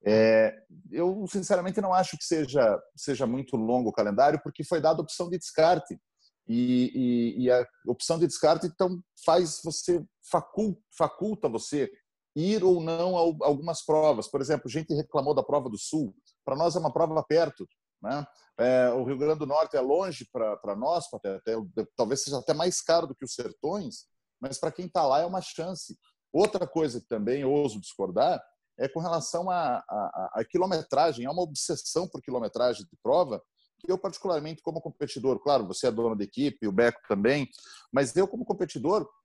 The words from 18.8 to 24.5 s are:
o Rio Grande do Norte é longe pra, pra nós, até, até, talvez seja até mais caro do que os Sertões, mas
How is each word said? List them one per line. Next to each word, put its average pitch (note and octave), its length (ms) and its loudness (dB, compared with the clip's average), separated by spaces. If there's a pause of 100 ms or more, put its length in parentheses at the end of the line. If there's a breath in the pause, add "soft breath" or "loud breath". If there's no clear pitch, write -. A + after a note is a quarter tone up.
o B2+ 120 0
Rio C3 140 -4
Grande D3+ 220 0
do D3+ 80 -4
Norte D#3 280 0
é C3+ 60 2
longe C#3+ 500 0
pra, A2 260 -2
pra G2+ 180 -6
nós, D3 380 -2
até, G2+ 220 -6
até, A2 180 -6 (420)
talvez B2+ 280 0
seja C#3 140 -6
até C#3 160 -2
mais F3 260 -2
caro E3 280 2
do C3+ 80 -10
que - 100 -14
os - 80 -10
Sertões, D3+ 720 -8 (340)
mas - 180 -8